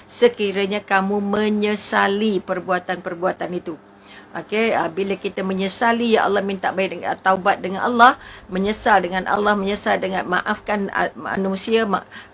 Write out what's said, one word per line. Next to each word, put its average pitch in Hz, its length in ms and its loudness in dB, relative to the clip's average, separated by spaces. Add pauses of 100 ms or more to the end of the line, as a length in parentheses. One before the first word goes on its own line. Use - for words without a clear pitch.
sekiranya 202 720 0
kamu 196 400 0
menyesali 208 1200 2
perbuatan-perbuatan 180 1120 -4
itu." 175 240 -8 (580)
Okey, 208 400 -2
ah, 165 160 0
bila 196 240 -4
kita 190 320 -6
menyesali, 220 720 0
ya - 80 4
Allah, 196 160 0
minta 196 320 -4
baik 180 240 -2
dengan, 98 240 -4
taubat 190 400 2
dengan 190 240 -4
Allah, 240 320 6 (320)
menyesal 196 560 2
dengan 180 240 -4
Allah, 208 240 2
menyesal 202 480 0
dengan 190 240 -4
maafkan, 202 640 -2
ah, - 240 -2
manusia, 190 720 -2
ma-, 196 160 0 (320)